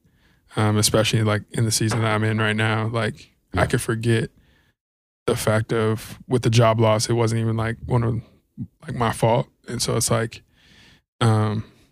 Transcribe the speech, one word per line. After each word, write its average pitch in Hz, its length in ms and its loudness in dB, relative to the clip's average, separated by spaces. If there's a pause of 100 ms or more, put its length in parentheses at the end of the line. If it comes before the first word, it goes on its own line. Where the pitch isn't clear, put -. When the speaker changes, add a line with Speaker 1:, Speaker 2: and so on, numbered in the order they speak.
(560)
Speaker 1:
um, 107 220 2
especially, 110 440 2
like, 104 300 0
in 117 140 0
the 110 60 0
season 110 300 -2
that 110 140 0
I'm 107 80 0
in 110 160 0
right 107 160 0
now. 110 320 0
Like, 113 420 -6 (240)
I - 80 -2
Speaker 2:
Yeah. - 60 2
Speaker 1:
could 123 140 -2
forget 113 500 -2 (960)
the 123 80 2
fact 110 360 0
of, 110 460 -2 (100)
with 123 140 0
the 123 80 0
job 113 300 4
loss, 110 300 2
it 117 40 2
wasn't 117 280 0
even, 113 140 -2
like, 113 300 -4
one 120 180 0
of, 113 180 -2 (600)
like, 127 140 -10
my 117 160 0
fault. 120 360 0 (200)
And 120 120 -8
so 120 160 -2
it's 113 140 -2
like, 117 320 -2 (800)
um, 107 420 2 (280)